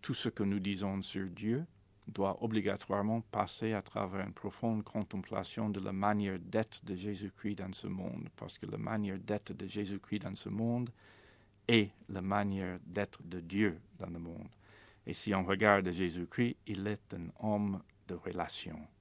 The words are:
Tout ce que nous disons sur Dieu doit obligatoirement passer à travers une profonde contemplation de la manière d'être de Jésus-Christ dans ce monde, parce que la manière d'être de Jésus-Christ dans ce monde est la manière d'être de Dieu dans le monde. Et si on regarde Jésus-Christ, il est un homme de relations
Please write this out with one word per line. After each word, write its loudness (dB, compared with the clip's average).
Tout -2
ce 0
que -2
nous 2
disons 0
sur -4
Dieu 0
doit 0
obligatoirement 2
passer -2
à 0
travers -4
une -8
profonde -2
contemplation -2
de 0
la -2
manière 4
d'être 0
de -4
Jésus-Christ -4
dans -6
ce -10
monde, -4
parce -10
que -8
la -6
manière -2
d'être -2
de -8
Jésus-Christ -4
dans -6
ce -8
monde 0
est 8
la -4
manière 0
d'être -6
de -8
Dieu 2
dans -8
le -6
monde. -10
Et -4
si 0
on 4
regarde 8
Jésus-Christ, 0
il -4
est -6
un -6
homme 0
de -6
relations -6